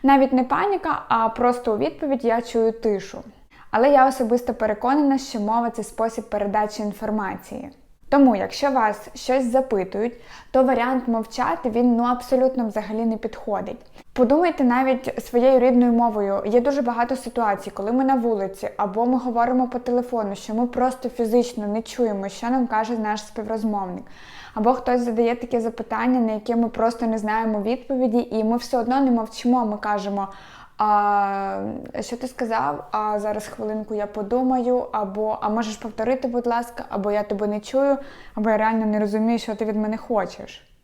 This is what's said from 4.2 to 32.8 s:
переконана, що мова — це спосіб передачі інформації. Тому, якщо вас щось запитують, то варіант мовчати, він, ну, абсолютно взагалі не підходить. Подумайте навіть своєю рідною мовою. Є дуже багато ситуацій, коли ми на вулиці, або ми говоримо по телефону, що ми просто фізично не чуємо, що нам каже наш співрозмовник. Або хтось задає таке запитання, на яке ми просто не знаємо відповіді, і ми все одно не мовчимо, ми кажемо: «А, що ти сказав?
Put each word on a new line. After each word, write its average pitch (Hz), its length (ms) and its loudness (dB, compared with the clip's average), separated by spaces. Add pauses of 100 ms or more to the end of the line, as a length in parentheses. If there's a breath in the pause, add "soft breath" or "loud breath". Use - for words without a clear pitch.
переконана, 262 640 2
що 254 220 -6
мова — 226 360 0
це 220 80 -6
спосіб 226 460 -4
передачі 208 520 -2
інформації. 208 920 -6 (380)
Тому, 269 260 8
якщо 196 360 0
вас 220 420 0
щось 247 380 0
запитують, 226 640 0 (380 loud breath)
то 262 120 6
варіант 254 440 2
мовчати, 240 640 -2
він, 240 260 4
ну, 233 80 2
абсолютно 254 640 2
взагалі 214 380 -4
не 220 120 0
підходить. 208 600 -6 (360 loud breath)
Подумайте 302 500 4
навіть 254 600 2
своєю 254 340 6
рідною 240 340 6
мовою. 214 520 0
Є 226 160 4
дуже 277 200 0
багато 240 340 0
ситуацій, 226 560 -4
коли 202 200 -4
ми 262 120 2
на 262 120 4
вулиці, 214 640 -2
або 208 280 0
ми 254 120 2
говоримо 247 500 0
по 247 120 -6
телефону, 240 560 -2
що - 180 -10
ми 240 140 0
просто 254 420 -2
фізично 233 580 0
не 214 140 -2
чуємо, 208 480 -4
що 233 200 -8
нам 254 180 2
каже 220 300 -2
наш 214 240 -2
співрозмовник. 208 840 -4 (500 loud breath)
Або 220 200 2
хтось 247 280 0
задає 233 340 0
таке 240 260 -4
запитання, 226 580 -2
на 220 120 2
яке 214 240 -2
ми 233 140 2
просто 233 380 0
не 220 100 0
знаємо 214 440 -2
відповіді, 247 680 0
і 220 120 0
ми 226 140 0
все 254 200 -2
одно 247 240 2
не 262 100 4
мовчимо, 240 540 0
ми 208 120 -4
кажемо: 202 500 -2 (500 loud breath)
«А, 202 840 2 (400)
що 233 180 -6
ти 254 100 -8
сказав? 226 640 -2